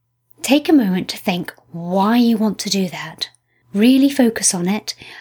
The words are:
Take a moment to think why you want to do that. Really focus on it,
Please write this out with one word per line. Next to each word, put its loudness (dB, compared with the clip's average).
Take 2
a 4
moment 2
to -14
think -6
why -2
you 4
want -2
to -8
do -2
that. -12
Really 4
focus 0
on -4
it, -6